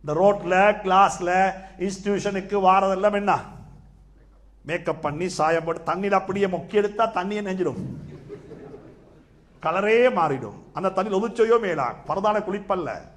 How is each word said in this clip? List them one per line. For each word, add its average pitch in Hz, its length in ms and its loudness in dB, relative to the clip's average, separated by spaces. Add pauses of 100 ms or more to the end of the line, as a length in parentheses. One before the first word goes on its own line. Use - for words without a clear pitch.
இந்த 151 160 0
ரோட்ல, 185 340 4
கிளாஸ்ல, 190 960 4 (280)
இன்ஸ்டிடியூஷனுக்கு 196 720 -4
வாரதெல்லாம் 190 600 4
என்ன? 202 300 0 (1200)
மேக்கப் 165 360 -4
பண்ணி, 151 280 -4
சாயம் 160 340 0
போட்டு, 165 300 -4
தண்ணியில 196 180 -2
அப்படியே 196 340 0
மொக்கி 185 280 -6
எடுத்தா 208 340 2
தண்ணியை 208 340 -4
நெஞ்சிடும், 185 560 -4 (1600)
கலரே 214 480 2
மாறிடும். 139 520 -2 (120)
அந்த 185 160 -2
தண்ணியில் 190 280 -2
ஒதுச்சையோ 226 440 2
மேலா, 151 340 -2 (120)
பரதான 208 320 0
குளிப்பல்ல. 185 600 -6 (160)